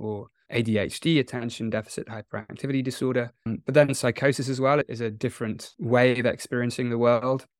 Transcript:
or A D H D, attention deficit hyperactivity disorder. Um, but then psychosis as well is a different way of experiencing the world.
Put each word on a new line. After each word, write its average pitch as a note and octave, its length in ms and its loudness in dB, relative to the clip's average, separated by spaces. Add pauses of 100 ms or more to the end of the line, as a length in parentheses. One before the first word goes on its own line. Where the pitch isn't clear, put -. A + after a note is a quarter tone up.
or G#2 260 -8 (220)
A A#2 140 0
D A2 140 2
H - 220 -2
D, - 180 2
attention A#2 520 -4
deficit - 380 -6
hyperactivity A2+ 760 -6
disorder. B2+ 480 -2 (140)
Um, A2+ 200 -4
but C3+ 80 -4
then D3 200 6
psychosis C3 560 0
as B2+ 100 -4
well C3+ 300 2
is A#2 100 -8
a A#2 100 -2
different A2 720 -6
way B2 400 4
of A#2+ 60 0
experiencing A#2+ 640 -2
the A#2 80 -2
world. A#2+ 480 2 (140)